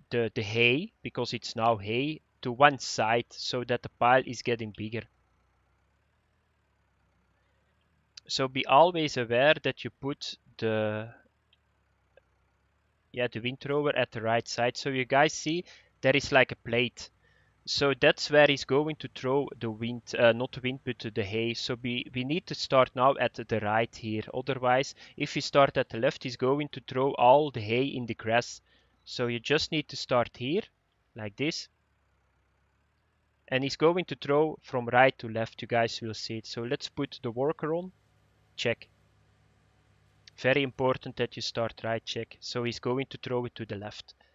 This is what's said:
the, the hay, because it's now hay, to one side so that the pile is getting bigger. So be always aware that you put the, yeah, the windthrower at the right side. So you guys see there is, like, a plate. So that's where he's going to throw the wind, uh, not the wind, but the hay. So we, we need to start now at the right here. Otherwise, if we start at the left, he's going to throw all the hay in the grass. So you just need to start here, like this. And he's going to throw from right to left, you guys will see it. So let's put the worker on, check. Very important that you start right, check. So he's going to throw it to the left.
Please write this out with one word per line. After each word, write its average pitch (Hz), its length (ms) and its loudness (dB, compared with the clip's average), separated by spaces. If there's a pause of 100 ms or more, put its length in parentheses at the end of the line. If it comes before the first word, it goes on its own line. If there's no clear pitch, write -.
the, 117 260 0
the 117 60 -4
hay, 120 500 2 (100)
because 123 320 -6
it's - 220 -10
now 113 220 2
hay, 123 440 -4 (200)
to 127 100 -4
one 135 280 6
side 117 500 0
so - 340 -6
that 120 180 -4
the - 80 -10 (100)
pile 127 260 6
is 123 160 -10
getting 113 360 -4
bigger. 110 260 -8 (3250)
So 135 200 -2
be 131 180 -4
always 160 520 4
aware 123 460 4
that - 200 -2
you 123 60 -6
put - 480 -10 (200)
the, 110 520 -2 (2000)
yeah, 123 200 -2
the 117 80 -6
windthrower 135 560 -2
at 123 160 0
the 113 100 -8
right 113 260 0
side. 120 300 -2
So - 120 -6
you 131 160 -2
guys 139 280 4
see 170 300 -4 (380)
there 135 140 4
is, - 160 0
like, 131 200 6
a - 40 -8
plate. 120 540 -4 (580)
So 139 320 2
that's - 300 2
where 147 160 8
he's 143 180 2
going 151 340 0
to - 180 -12
throw 131 340 -2 (100)
the 113 120 -4
wind, 117 320 -8 (160)
uh, 117 140 8
not 120 180 -4
the 120 100 -12
wind, 127 220 -4
but 123 160 -6
the 113 240 -4
hay. 113 320 -2
So - 260 -6
we, 123 320 -6
we 127 100 -6
need 151 220 -4
to - 80 -10
start 131 420 2
now 127 240 4
at 120 140 0
the 113 260 -4
right 107 360 -2
here. 107 260 -6 (140)
Otherwise, 127 580 0 (240)
if 147 160 -6
we 147 80 -4
start 139 340 4
at 131 140 0
the 117 80 -10
left, 131 260 -2
he's 123 140 -8
going 143 360 0
to 131 140 -12
throw 131 260 -2
all 139 360 6
the 123 120 -8
hay 117 240 0
in 127 200 -6
the 113 80 -6
grass. - 480 -2 (440)
So - 200 -6
you 120 140 -2
just 143 320 0
need 151 160 -4
to - 80 -14
start 123 420 0
here, 147 240 -4 (540)
like 107 220 -10
this. 147 300 -4 (1800)
And 131 160 0
he's 135 140 -4
going 170 280 4
to 143 100 -8
throw 147 460 0
from 123 260 -6
right 123 300 6
to 117 100 -12
left, 110 360 -6
you 110 40 -14
guys 117 340 0
will 110 120 -8
see - 240 -10
it. 110 80 -12
So - 160 -10
let's 123 280 -6
put - 340 -6
the 120 80 -6
worker 147 420 -2
on, 180 180 -6 (640)
check. - 320 -4 (1500)
Very 135 240 2
important 131 540 -2
that 120 200 -4
you 113 60 -10
start - 420 -6
right, 113 220 -4
check. - 360 -10
So 123 220 -6
he's 117 160 -4
going 131 300 -2
to - 80 -16
throw 123 280 -4
it 117 100 -12
to 113 100 -10
the 107 100 -10
left. - 380 -14 (220)